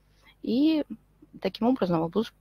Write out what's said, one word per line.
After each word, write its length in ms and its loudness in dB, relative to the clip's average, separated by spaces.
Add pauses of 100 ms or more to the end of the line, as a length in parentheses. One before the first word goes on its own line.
(420)
и 420 2 (560)
таким 280 -2
образом 320 2
у 80 -2
вас 320 -4